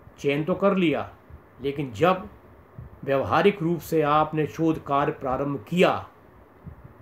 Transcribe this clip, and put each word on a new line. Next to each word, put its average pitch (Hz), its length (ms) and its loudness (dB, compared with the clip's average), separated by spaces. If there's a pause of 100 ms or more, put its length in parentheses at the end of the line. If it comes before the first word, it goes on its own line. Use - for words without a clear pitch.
(200)
चयन 143 240 0
तो 175 120 -2
कर 190 200 2
लिया, 147 340 0 (520)
लेकिन 139 300 -6
जब 180 360 0 (760)
व्यवहारिक 139 580 2
रूप 165 180 0
से 160 220 0
आपने 151 460 2
शोध 160 360 -2
कार्य 147 280 0
प्रारंभ 139 580 -4
किया 151 400 2 (920)